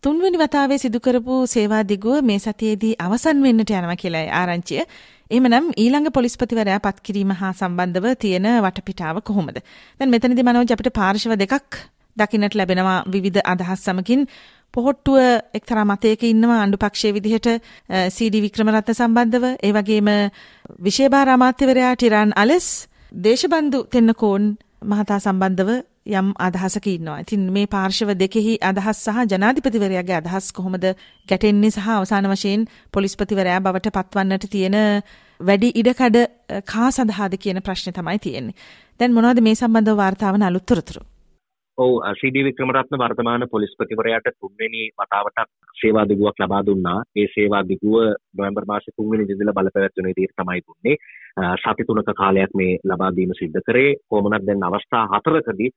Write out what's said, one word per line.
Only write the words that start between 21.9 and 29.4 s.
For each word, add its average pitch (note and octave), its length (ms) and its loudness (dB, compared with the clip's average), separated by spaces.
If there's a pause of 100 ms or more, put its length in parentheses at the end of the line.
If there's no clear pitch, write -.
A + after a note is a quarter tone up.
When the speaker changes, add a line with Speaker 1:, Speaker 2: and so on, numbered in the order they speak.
Speaker 1:
ටිරාන් G#3+ 440 4
අලස් C4 300 2 (480)
දේශබන්දු C4+ 680 2
තෙන්නකෝන් A3+ 600 2 (400)
මහතා G3+ 340 -2
සම්බන්ධව F#3+ 520 0 (380)
යම් G3 200 0 (100)
අදහසක F#3 480 -4
ඉන්නවා. E3 340 -6
ඉතින් G3 220 -4 (100)
මේ G3+ 140 0
පාර්ශව G3 480 -2
දෙකෙහි G#3 460 0
අදහස් G3+ 400 -2
සහ A#3 260 -2
ජනාධිපතිවරයාගේ G3 920 0